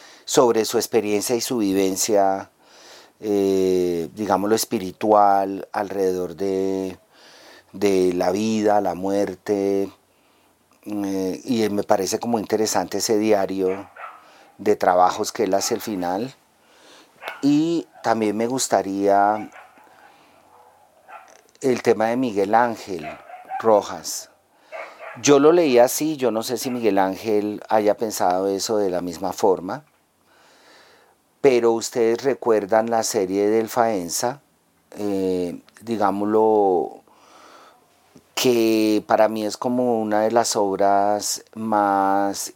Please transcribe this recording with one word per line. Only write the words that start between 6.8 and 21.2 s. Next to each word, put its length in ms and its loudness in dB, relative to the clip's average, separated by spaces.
de 380 2
la 180 0
vida, 500 0
la 140 -2
muerte, 960 -2
eh, 580 -6
y 260 -2
me 140 -2
parece 360 0
como 200 -2
interesante 600 -2
ese 180 0
diario 720 0
de 180 0
trabajos 560 2
que 120 -2
él 100 0
hace 200 -2
al 80 -4
final. 520 -4
Y 460 0
también 360 0
me 100 0
gustaría 1040 0